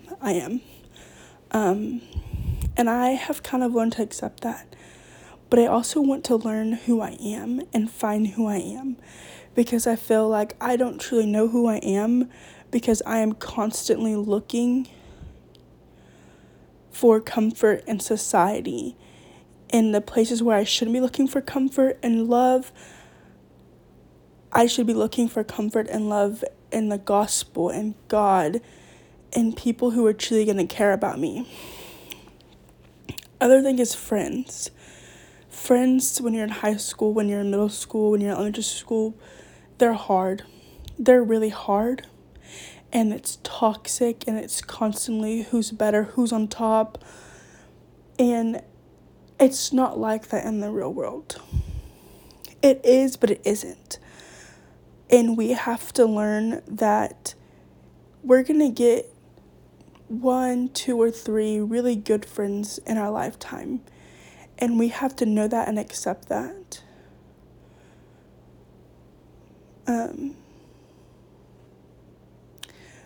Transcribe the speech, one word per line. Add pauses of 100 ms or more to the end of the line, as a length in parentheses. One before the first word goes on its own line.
(220)
I
am. (880)
Um, (760)
and
I
have
kind
of
learned
to
accept
that. (720)
But
I
also
want
to
learn
who
I
am (120)
and
find
who
I
am, (560)
because
I
feel
like
I
don't
truly
know
who
I
am (400)
because
I
am
constantly
looking (2000)
for
comfort
in
society, (720)
in
the
places
where
I
shouldn't
be
looking
for
comfort
and
love. (1800)
I
should
be
looking
for
comfort
and
love (280)
in
the
gospel
and (140)
God (760)
and
people
who
are
truly
gonna
care
about
me. (1900)
Other
thing
is
friends. (760)
Friends,
when
you're
in
high
school,
when
you're
in
middle
school,
when
you're
in
elementary
school, (640)
they're
hard. (540)
They're
really
hard. (840)
And
it's
toxic,
and
it's
constantly
who's
better,
who's
on
top. (1160)
And (800)
it's
not
like
that
in
the
real
world. (1200)
It
is,
but
it
isn't. (1080)
And
we
have
to
learn
that (880)
we're
gonna
get (960)
one,
two,
or
three
really
good
friends
in
our
lifetime. (800)
And
we
have
to
know
that
and
accept
that. (3000)
Um, (2750)